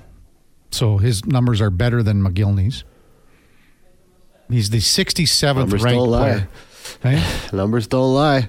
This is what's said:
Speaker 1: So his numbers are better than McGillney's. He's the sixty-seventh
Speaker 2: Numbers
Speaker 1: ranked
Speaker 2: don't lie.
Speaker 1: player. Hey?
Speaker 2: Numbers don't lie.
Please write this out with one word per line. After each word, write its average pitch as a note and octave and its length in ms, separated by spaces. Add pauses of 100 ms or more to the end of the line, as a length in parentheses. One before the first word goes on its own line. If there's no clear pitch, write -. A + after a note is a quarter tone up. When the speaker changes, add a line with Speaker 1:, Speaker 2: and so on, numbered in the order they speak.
(720)
Speaker 1:
So G#2+ 260
his G#2 260
numbers B2 360
are G#2+ 100
better A#2+ 320
than G2+ 180
McGillney's. G2 640 (1700)
He's A2 200
the A2+ 100
sixty-seventh C#3 880
Speaker 2:
Numbers G#2 160
Speaker 1:
ranked B2 140
Speaker 2:
don't B2 120
lie. A#2+ 100
Speaker 1:
player. G#2+ 280 (680)
Hey? - 400
Speaker 2:
Numbers G#2+ 300
don't C3 260
lie. C3+ 360